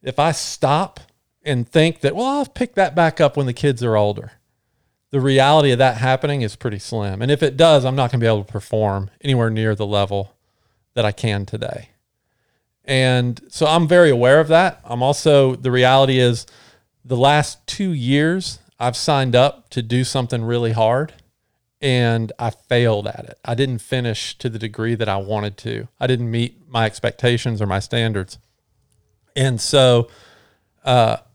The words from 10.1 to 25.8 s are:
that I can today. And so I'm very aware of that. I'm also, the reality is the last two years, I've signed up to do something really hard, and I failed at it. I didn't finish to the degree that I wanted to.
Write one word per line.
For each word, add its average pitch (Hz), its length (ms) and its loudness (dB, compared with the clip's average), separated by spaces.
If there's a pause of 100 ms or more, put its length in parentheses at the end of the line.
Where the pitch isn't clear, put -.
that 120 100 -2
I 107 80 0
can 101 360 -6
today. - 420 -10 (960)
And 127 640 0
so - 180 -2
I'm 165 180 2
very 170 240 6
aware 131 300 6
of 156 80 2
that. 165 380 2
I'm 120 180 -6
also, 139 520 4
the 127 160 -4
reality 131 480 4
is 120 260 0 (580)
the 127 140 -4
last 143 500 2
two 196 240 -4
years, 151 680 -2 (200)
I've 120 160 -2
signed 135 400 0
up 135 360 2
to 127 100 -6
do 123 240 -2
something 123 360 -4
really 117 300 -2
hard, 117 420 0 (680)
and 120 580 0
I 117 120 -4
failed 113 560 -2
at - 180 -12
it. - 180 -20
I 120 120 -6
didn't 127 240 -2
finish - 580 -6
to - 100 -8
the 110 120 -8
degree 110 360 -4
that 107 140 -4
I 98 80 -2
wanted 101 400 -6
to. 113 320 -10 (100)